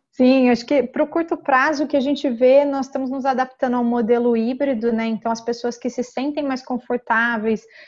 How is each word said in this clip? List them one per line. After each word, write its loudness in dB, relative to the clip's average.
Sim, 4
acho 0
que 2
pro -2
curto -4
prazo 0
que 0
a 2
gente -2
vê, 4
nós -2
estamos -6
nos -6
adaptando -2
ao 0
modelo 2
híbrido, -2
né? -2
Então, -4
as -4
pessoas -4
que -6
se -4
sentem -6
mais -4
confortáveis -2